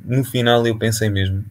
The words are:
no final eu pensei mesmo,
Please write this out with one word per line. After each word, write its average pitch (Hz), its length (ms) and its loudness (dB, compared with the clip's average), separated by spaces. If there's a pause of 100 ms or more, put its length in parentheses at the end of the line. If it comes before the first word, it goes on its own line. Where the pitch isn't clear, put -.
no 127 200 0
final 120 420 2
eu 113 120 0
pensei 110 320 0
mesmo, 98 400 -2